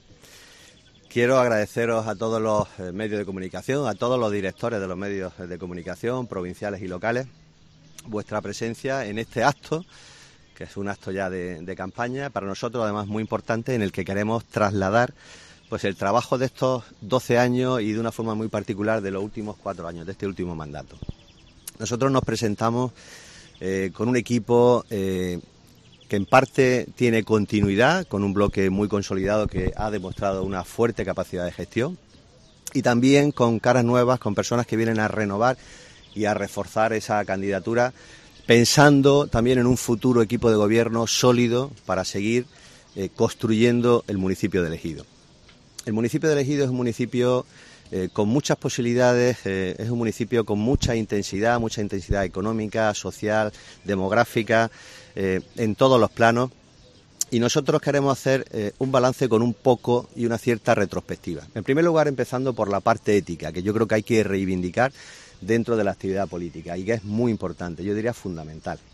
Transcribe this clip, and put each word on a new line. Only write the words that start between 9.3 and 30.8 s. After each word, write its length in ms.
acto, 400
que 80
es 140
un 100
acto 220
ya 180
de, 320
de 160
campaña, 540
para 160
nosotros 380
además 220
muy 140
importante, 540
en 80
el 100
que 140
queremos 400
trasladar, 680
pues, 160
el 100
trabajo 440
de 80
estos 380
doce 340
años 460
y 100
de 80
una 120
forma 220
muy 140
particular 540
de 80
los 120
últimos 400
cuatro 260
años, 180
de 60
este 140
último 300
mandato. 400
Nosotros 320
nos 140
presentamos, 680
eh, 320
con 160
un 80
equipo, 720
eh, 500
que 60
en 100
parte 680
tiene 300
continuidad, 840
con 160
un 100
bloque 380
muy 160
consolidado 600
que 260
ha 160
demostrado 540
una 180
fuerte 420